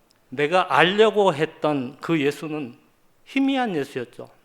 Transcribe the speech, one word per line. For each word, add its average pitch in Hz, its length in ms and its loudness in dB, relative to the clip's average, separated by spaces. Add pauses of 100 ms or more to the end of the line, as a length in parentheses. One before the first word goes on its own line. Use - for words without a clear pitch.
(280)
내가 147 480 0
알려고 196 560 4
했던 147 680 -4
그 165 200 0
예수는 143 560 -4 (480)
희미한 269 520 0
예수였죠. 123 520 -8 (160)